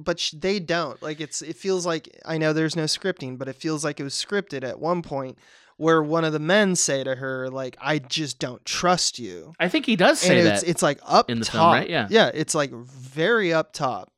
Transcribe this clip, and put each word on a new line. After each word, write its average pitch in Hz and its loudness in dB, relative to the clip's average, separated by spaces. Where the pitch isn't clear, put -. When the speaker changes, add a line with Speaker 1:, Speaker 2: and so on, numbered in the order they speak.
Speaker 1:
but 165 -4
sh-, - -6
they 196 -2
don't. 160 -4
Like, 156 -8
it's, 151 -10
it 160 -12
feels 185 -2
like, 165 -4
I 160 -4
know 156 2
there's 156 0
no 160 -2
scripting, 147 -4
but 131 -10
it 131 -10
feels 156 -4
like 147 -6
it 147 -6
was 139 -8
scripted 196 -6
at 123 -8
one 170 -2
point 135 -8
where 160 4
one 160 0
of 156 0
the 151 0
men 190 4
say 135 0
to 131 -2
her, 131 -6
like, 131 -8
"I 147 0
just 131 -6
don't 123 -8
trust - 0
you." 92 -12
Speaker 2:
I 175 2
think 277 -2
he 220 2
does 226 4
Speaker 1:
And 180 4
Speaker 2:
say - 6
Speaker 1:
it's, - 4
Speaker 2:
that 170 -4
Speaker 1:
it's, 170 0
like, 147 2
up 190 4
Speaker 2:
in 117 -2
the 113 -2
Speaker 1:
top. - -6
Speaker 2:
film, 165 6
right? - 2
Yeah. 120 -2
Speaker 1:
Yeah, 196 6
it's, 151 -4
like, 143 0
very 139 -2
up 160 0
top. 123 -6